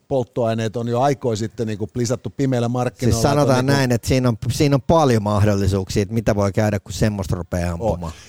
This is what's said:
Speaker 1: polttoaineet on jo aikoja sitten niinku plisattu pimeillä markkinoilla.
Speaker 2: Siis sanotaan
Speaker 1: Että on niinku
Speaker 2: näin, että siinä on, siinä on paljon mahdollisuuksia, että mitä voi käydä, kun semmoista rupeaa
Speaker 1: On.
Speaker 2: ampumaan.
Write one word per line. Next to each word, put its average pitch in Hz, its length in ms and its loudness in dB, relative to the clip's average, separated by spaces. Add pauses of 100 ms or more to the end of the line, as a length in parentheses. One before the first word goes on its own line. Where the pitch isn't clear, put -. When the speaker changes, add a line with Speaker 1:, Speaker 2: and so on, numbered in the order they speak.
Speaker 1:
polttoaineet 113 720 -2
on 117 100 -4
jo 120 140 0
aikoja 131 360 0
sitten 110 300 -6
niinku 107 200 -6
plisattu 120 420 -4
pimeillä 123 380 0
markkinoilla. 120 540 0
Speaker 2:
Siis 147 100 2
sanotaan 139 280 4
Speaker 1:
Että - 0 -
on 127 60 0
niinku 139 120 2
Speaker 2:
näin, 131 140 2
että 120 160 0
siinä 127 220 2
on, 110 80 0 (140)
siinä 143 240 2
on 127 60 0
paljon 139 420 4
mahdollisuuksia, 101 760 0
että 98 120 -4
mitä 113 220 0
voi 101 160 2
käydä, 107 280 0
kun - 140 -12
semmoista 104 420 -2
rupeaa 87 380 -4
Speaker 1:
On. - 0 -
Speaker 2:
ampumaan. 85 400 -4 (160)